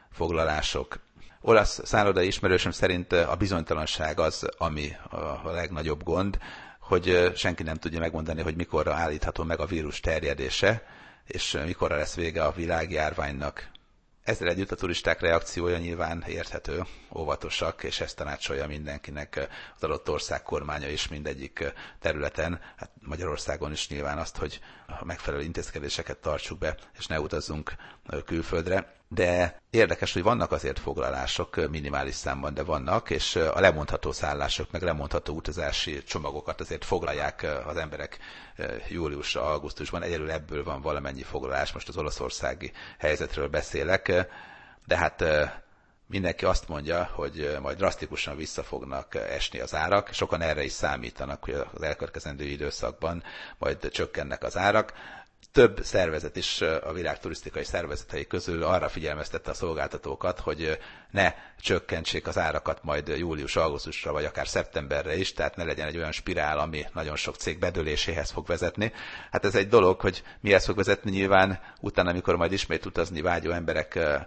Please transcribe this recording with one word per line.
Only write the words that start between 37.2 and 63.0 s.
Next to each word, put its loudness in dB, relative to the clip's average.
ö, -2
az -4
emberek, -6
ö, -4
júliusra, -2
augusztusban. -4
Egyelőre -2
ebből -4
van -6
valamennyi -4
foglalás, -2
most -10
az -8
olaszországi -4
helyzetről 0
beszélek, 0
ö, 4
de 4
hát, 2
ö, 6
mindenki 0
azt 4
mondja, -2
hogy, -4
ö, -2
majd -4
drasztikusan -2
vissza -6
fognak, -8
ö, -2
esni -4
az -6
árak. 2
Sokan 0
erre 2
is -4
számítanak, -4
hogy -6
az -10
elkövetkezendő -6
időszakban -4
majd -2
csökkennek -4
az -4
árak. 4
Több 10
szervezet 0
is, -2
ö, 4
a -4
világ -2
turisztikai -6
szervezetei -4
közül -2
arra 4
figyelmeztette -4
a -4
szolgáltatókat, -4
hogy, -2
ö, 0
ne 4
csökkentsék -2
az -2
árakat 0
majd -2